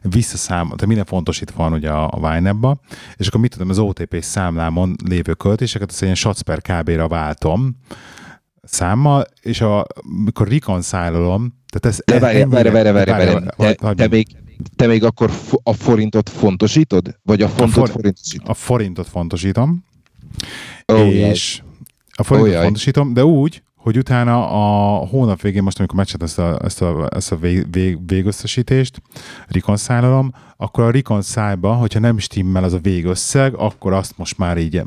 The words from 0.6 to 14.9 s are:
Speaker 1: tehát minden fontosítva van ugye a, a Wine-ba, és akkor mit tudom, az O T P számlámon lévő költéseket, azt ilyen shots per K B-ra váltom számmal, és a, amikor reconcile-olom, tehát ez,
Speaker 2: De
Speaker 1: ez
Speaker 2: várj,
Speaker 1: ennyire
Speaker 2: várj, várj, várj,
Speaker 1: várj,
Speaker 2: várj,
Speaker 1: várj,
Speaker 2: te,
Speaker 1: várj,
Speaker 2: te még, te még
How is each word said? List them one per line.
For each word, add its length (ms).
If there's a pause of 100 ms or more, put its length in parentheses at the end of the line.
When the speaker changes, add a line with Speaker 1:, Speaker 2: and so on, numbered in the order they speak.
Speaker 1:
tehát 220
minden 180
fontosítva 580
van 100
ugye 180
a, 220
a 60 (100)
Wine-ba, 520 (360)
és 100
akkor 140
mit 120
tudom, 160
az 100
O 140
T 120
P 180
számlámon 720 (120)
lévő 260
költéseket, 560
azt 120
ilyen 120
shots 280
per 180
K 240
B-ra 240
váltom 680 (920)
számmal, 580 (160)
és 200
a, 260 (320)
amikor 300
reconcile-olom, 1040 (180)
tehát 260
ez, 80
Speaker 2:
De 80
Speaker 1:
ez 60
Speaker 2:
várj, 200
Speaker 1:
ennyire 300
Speaker 2:
várj, 200
várj, 0
várj, 200
Speaker 1:
várj, 220
Speaker 2:
várj, 140 (100)
Speaker 1:
várj, 180
Speaker 2:
te, 100
Speaker 1:
várj, 120
Speaker 2:
te 120
még, 180 (500)
te 100
még 180